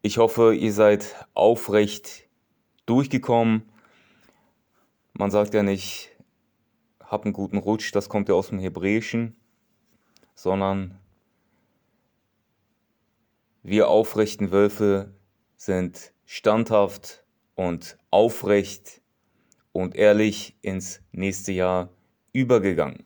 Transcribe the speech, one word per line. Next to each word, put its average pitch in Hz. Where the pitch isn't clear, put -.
Ich 107
hoffe, 113
ihr 107
seid 104
aufrecht 104
durchgekommen. 117
Man 101
sagt 104
ja 107
nicht, 98
„Hab -
einen 104
guten 98
Rutsch“, 107
das 101
kommt 104
ja 95
aus 92
dem 101
Hebräischen, 104
sondern 95
wir 101
aufrechten 104
Wölfe 101
sind 92
standhaft 107
und 87
aufrecht 101
und 92
ehrlich 104
ins 95
nächste 95
Jahr 90
übergegangen. 98